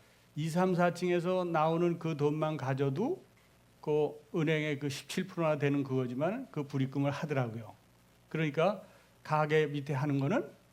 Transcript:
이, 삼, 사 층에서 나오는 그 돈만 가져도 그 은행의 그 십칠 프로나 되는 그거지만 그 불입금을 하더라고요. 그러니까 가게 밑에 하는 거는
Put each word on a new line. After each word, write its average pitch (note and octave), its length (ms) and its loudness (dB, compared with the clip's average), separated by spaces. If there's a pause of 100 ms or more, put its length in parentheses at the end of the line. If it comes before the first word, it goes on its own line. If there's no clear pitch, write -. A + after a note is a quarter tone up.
(360)
이, D3+ 140 -4
삼, F3+ 260 2
사 F3 180 4
층에서 F3+ 500 0
나오는 E3 540 2
그 D#3+ 180 -4
돈만 D#3 400 0
가져도 C#3 720 -2 (560)
그 D3+ 320 0 (220)
은행의 D3+ 420 2
그 D3 120 -4
십칠 - 360 -4
프로나 D#3+ 320 0
되는 C#3+ 260 2
그거지만 C3 680 -2
그 C#3+ 160 -4
불입금을 C#3 420 0
하더라고요. B2+ 640 -4 (540)
그러니까 D#3+ 540 0 (400)
가게 D3+ 420 2
밑에 C#3+ 280 -4
하는 C#3 260 0
거는 F3+ 280 0 (260)